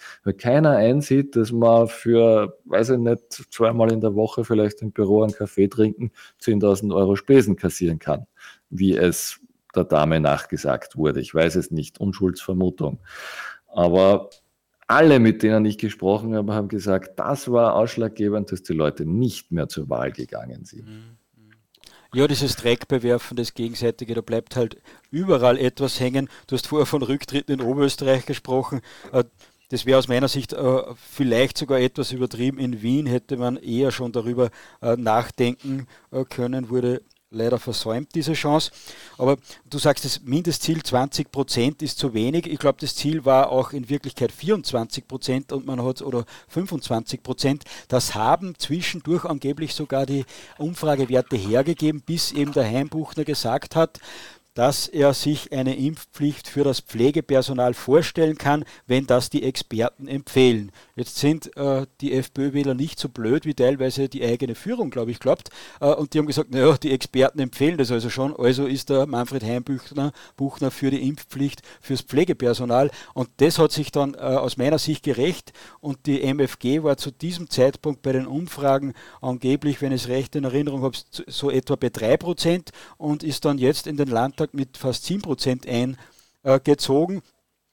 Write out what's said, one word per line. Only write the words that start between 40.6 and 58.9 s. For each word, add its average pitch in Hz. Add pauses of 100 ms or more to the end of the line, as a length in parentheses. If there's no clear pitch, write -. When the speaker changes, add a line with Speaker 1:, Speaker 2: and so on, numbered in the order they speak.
Speaker 2:
zwanzig 135
Prozent 131
ist 156
zu 131
wenig. 131
Ich 151
glaub, 139
das 147
Ziel 151
war 131
auch 131
in 131
Wirklichkeit 131
vierundzwanzig 139
Prozent 131
und 135
man 131
hat, 127
oder 127 (240)
fünfundzwanzig 135
Prozent. 139 (240)
Das -
haben 160
zwischendurch 165
angeblich 147
sogar 139
die 139 (320)
Umfragewerte 139
hergegeben, 139
bis -
eben 143
der 143
Heimbuchner 143
gesagt 139
hat, 160 (520)
dass 131
er 143
sich 143
eine 131
Impfpflicht 147
für 139
das 135
Pflegepersonal 131
vorstellen 156
kann, 143 (200)
wenn 131